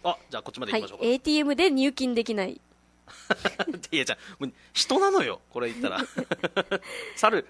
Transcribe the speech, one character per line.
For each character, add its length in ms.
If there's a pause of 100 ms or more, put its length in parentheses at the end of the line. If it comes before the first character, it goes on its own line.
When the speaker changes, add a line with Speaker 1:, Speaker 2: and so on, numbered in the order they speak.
Speaker 1:
あ、 140 (120)
じ 80
ゃ 40
あ 20
こ 80
っ 20
ち 60
ま 60
で 80
行 60
き 40
ま 40
し 40
ょ 40
う 40
か。 60
Speaker 2:
は 40
い。 40
エ 20
ー 60
テ 100
ィ 60
ー 20
エ 40
ム 120
で 160
入 220
金 200
で 100
き 120
な 100
い。 160 (460)
Speaker 1:
<laughs> 840
い 60
や、 80
じ 60
ゃ 80
あ、 240
も 40
う 60 (200)
人 260
な 100
の 140
よ、 260
こ 120
れ 100
言 80
っ 20
た 80
ら。 100 (600)
<laughs> 560
猿、 340